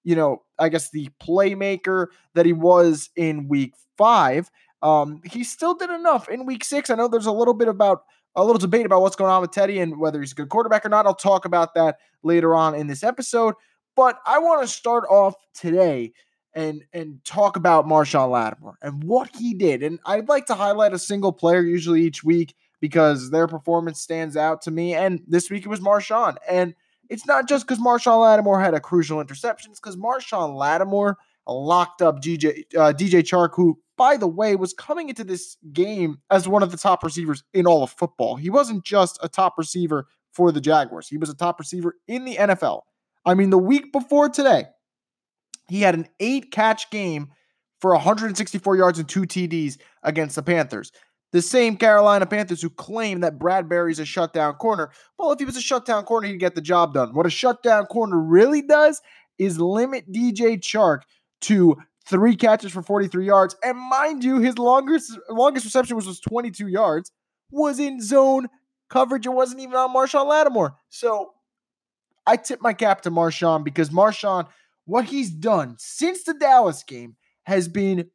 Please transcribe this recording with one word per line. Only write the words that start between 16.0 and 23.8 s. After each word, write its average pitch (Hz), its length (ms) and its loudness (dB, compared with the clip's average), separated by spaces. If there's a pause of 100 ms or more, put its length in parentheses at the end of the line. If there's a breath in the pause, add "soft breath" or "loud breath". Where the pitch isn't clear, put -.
and, 156 300 -8 (100)
and 156 300 -14
talk 202 320 0
about 160 320 4
Marshawn 147 420 2
Lattimore 110 500 -4
and 143 240 -12
what 233 320 -2
he 233 200 -6
did. 160 260 0
And 160 240 -8
I'd 214 240 -2
like 285 180 0
to 233 80 -2
highlight 202 380 0
a 180 60 -6
single 196 320 -2
player 175 300 2
usually 170 420 0
each 165 200 -4
week 165 300 0 (260)
because 147 520 0
their 165 160 2
performance 165 520 -4